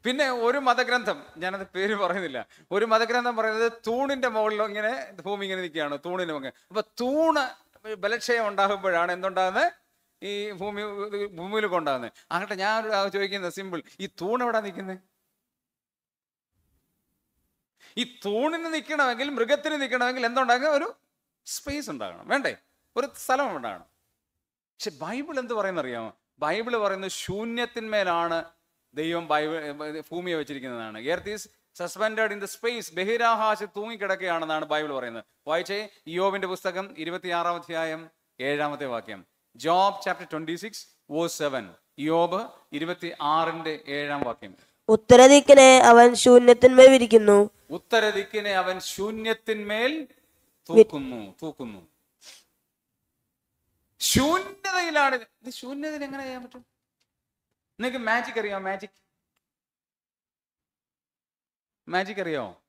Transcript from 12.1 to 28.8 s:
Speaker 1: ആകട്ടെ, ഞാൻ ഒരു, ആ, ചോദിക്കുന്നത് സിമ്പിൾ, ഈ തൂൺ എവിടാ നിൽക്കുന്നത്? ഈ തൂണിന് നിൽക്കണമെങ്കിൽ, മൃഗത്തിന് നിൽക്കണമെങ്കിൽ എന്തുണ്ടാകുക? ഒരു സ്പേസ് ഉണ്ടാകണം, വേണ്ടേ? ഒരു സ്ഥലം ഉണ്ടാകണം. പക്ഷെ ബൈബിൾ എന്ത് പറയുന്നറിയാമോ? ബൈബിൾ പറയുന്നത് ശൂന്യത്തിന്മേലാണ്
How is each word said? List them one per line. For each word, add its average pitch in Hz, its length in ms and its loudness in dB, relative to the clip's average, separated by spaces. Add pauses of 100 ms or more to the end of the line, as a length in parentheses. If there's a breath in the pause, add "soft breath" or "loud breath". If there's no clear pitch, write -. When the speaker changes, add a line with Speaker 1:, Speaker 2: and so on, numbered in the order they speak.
Speaker 1:
ആകട്ടെ, 196 220 -6
ഞാൻ 214 300 -2
ഒരു, 214 80 -4
ആ, 196 160 -2
ചോദിക്കുന്നത് 190 440 -6
സിമ്പിൾ, 185 300 -10 (180)
ഈ 196 60 -10
തൂൺ 220 360 -6
എവിടാ 226 180 -2
നിൽക്കുന്നത്? 190 380 -12 (3000)
ഈ 240 280 -8
തൂണിന് 320 500 -4
നിൽക്കണമെങ്കിൽ, 285 560 -4
മൃഗത്തിന് 285 520 -4
നിൽക്കണമെങ്കിൽ 247 440 -4
എന്തുണ്ടാകുക? 247 420 0
ഒരു 302 280 -4 (500)
സ്പേസ് - 440 -12
ഉണ്ടാകണം, 101 380 -12
വേണ്ടേ? 208 280 -4 (400)
ഒരു 269 200 -6
സ്ഥലം 262 400 -4
ഉണ്ടാകണം. 110 280 -12 (720)
പക്ഷെ - 340 -14
ബൈബിൾ 247 480 -10
എന്ത് 240 160 -8
പറയുന്നറിയാമോ? 139 600 -6 (220)
ബൈബിൾ 220 400 -4
പറയുന്നത് 190 320 -4
ശൂന്യത്തിന്മേലാണ് 208 1300 -4 (520)